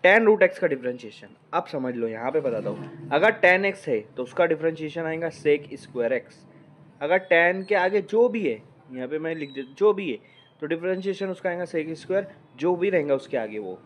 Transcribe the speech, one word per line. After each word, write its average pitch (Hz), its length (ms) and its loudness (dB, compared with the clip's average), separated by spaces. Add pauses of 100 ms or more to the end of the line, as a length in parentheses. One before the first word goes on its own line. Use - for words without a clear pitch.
tan 208 220 8
root 208 180 6
x 180 160 2
का 180 80 0
differentiation 123 600 -6 (260)
आप 175 140 -2
समझ 131 280 -6
लो, 117 120 -4
यहाँ 113 240 -6
पे 156 80 0
बताता 113 300 -4
हूँ। - 400 -12
अगर 170 220 4
tan 190 340 4
x 196 220 -4
है 120 120 0 (180)
तो 127 60 -6
उसका 170 220 2
differentiation 160 560 -2
आएगा 160 280 -4
sec 147 440 0
square 120 400 -4
x। - 320 -8 (560)
अगर 160 160 2
tan 185 460 4
के 208 120 0
आगे 190 260 2
जो 233 280 4
भी 220 120 -4
है, 127 140 -2 (360)
यहाँ 127 160 -8
पे 151 120 -6
मैं 160 160 -4
लिख 143 160 -10
दे, 135 120 -10 (140)
जो 208 160 4
भी 190 180 -4
है, 107 60 -6 (440)
तो 151 60 -8
differentiation 185 600 -4
उसका 185 200 -6
आएगा 175 160 -4
sec 160 300 -6
square, 190 320 -4 (280)
जो 170 200 0
भी 180 140 -2
रहेगा 147 260 2
उसके 131 220 -6
आगे 107 220 -6
वो। 92 260 -10